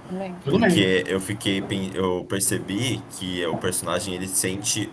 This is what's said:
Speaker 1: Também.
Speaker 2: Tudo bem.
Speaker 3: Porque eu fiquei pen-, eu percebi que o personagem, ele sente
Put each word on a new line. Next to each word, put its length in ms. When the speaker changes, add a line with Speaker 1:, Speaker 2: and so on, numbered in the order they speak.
Speaker 1:
Também. 240
Speaker 2:
Tudo 160
bem. 100
Speaker 3:
Porque 360
eu 140
fiquei 420
pen-, 320
eu 360
percebi 720
que 260
o 120
personagem, 580
ele 120
sente 640